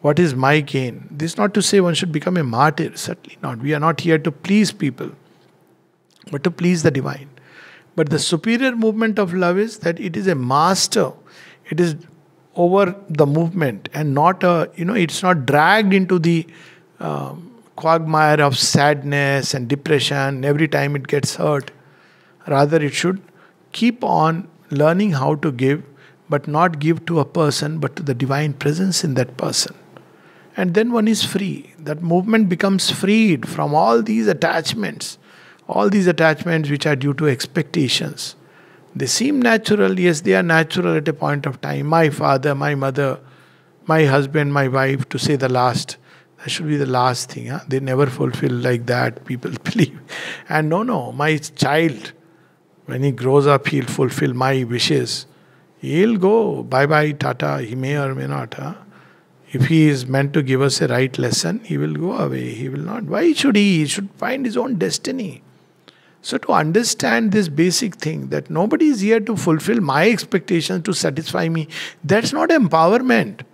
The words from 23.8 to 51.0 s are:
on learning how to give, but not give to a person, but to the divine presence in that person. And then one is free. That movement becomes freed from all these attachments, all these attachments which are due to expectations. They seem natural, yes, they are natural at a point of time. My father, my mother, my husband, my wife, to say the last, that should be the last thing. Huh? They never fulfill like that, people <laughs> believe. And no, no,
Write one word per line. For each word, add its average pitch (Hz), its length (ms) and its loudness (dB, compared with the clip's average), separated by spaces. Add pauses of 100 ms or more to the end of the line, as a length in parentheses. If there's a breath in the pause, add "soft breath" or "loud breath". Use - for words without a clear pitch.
on 160 440 0 (220)
learning 165 420 2
how 143 240 0
to 151 160 -2
give, 135 320 0 (460 soft breath)
but 147 180 -2
not 160 320 0
give 156 280 0
to 170 120 0
a 139 60 2
person, 151 540 -2
but 139 160 -4
to - 80 -10
the 139 100 -2
divine 135 400 -2
presence 170 500 -2
in 147 120 -2
that - 220 -4
person. - 380 -4 (800 loud breath)
And 180 180 -2
then 220 180 2
one 220 160 2
is 220 160 2
free. 190 540 -6
That 151 240 -8
movement 185 480 2
becomes 190 400 0
freed 202 580 2
from 147 280 -2
all 226 260 4
these 220 260 0
attachments, 165 920 -4 (480 loud breath)
all 208 220 2
these 190 180 2
attachments 160 600 0
which 143 180 -2
are 147 80 2
due 139 200 -2
to 156 120 0
expectations. - 1080 -4 (600 soft breath)
They 135 100 -4
seem 269 340 0
natural, 214 600 2
yes, 175 220 2
they 190 120 2
are 190 80 4
natural 165 540 2
at 151 120 -2
a 160 60 -2
point 147 320 -2
of 135 160 -6
time. 143 240 -6
My 160 240 4
father, 143 460 0
my 147 180 -2
mother, 135 460 -2 (640 soft breath)
my 160 200 4
husband, 143 460 2
my 139 160 2
wife, 135 420 0
to 135 100 -6
say 151 160 0
the 131 140 0
last, 127 480 0 (420 soft breath)
that - 100 -12
should 156 180 -6
be 147 100 0
the 143 100 -2
last 127 420 0
thing. 117 180 -12
Huh? 131 200 -8
They 131 120 -2
never 135 280 2
fulfill 131 460 -2
like 120 340 -2
that, 123 380 -2
people 123 320 -8
<laughs> - 60 -14
believe. - 360 0 (500 loud breath)
And 156 200 0
no, 170 120 0
no, 135 300 -4